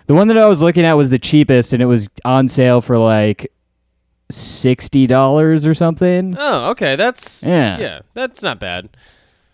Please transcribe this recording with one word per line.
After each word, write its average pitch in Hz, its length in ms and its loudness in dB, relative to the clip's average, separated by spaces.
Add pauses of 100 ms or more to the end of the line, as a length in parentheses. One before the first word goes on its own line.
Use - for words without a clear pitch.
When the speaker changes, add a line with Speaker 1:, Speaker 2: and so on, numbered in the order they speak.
Speaker 1:
the 143 100 2
one 202 120 4
that 226 120 4
I 214 80 6
was 190 160 4
looking 170 220 2
at 160 80 2
was 147 180 2
the 127 80 0
cheapest, 139 520 2
and 123 120 0
it - 20 0
was 117 240 0 (160)
on 131 220 2
sale 123 340 2
for, 123 160 -2
like, 107 540 0 (800)
sixty - 720 -2
dollars 147 640 2
or 160 80 2
something. 180 640 -2
Speaker 2:
Oh, 208 320 -4
okay. 156 240 -4
That's, - 480 -6
Speaker 1:
Yeah. 127 360 0
Speaker 2:
yeah, 85 200 -12 (160)
that's 254 260 -10
not 139 180 -6
bad. 92 300 -10 (640)